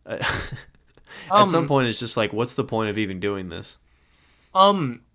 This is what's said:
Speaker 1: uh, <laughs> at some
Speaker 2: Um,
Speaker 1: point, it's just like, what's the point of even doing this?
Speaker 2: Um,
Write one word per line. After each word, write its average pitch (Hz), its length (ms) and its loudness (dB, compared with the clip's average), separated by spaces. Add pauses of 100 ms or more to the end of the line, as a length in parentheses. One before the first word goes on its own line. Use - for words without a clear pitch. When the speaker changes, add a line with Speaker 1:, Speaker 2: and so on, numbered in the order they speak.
Speaker 1:
uh, 104 140 -8
<laughs> - 1160 -6
at 208 140 6
some 165 160 2
Speaker 2:
Um, - 20 -4
Speaker 1:
point, 135 220 2
it's 107 100 -4
just 117 180 -4
like, 107 160 0
what's 117 220 -2
the 127 80 0
point 110 260 -2
of 101 80 -4
even 98 220 -4
doing 98 300 -4
this? 85 280 -14 (760)
Speaker 2:
Um, 190 480 4 (140)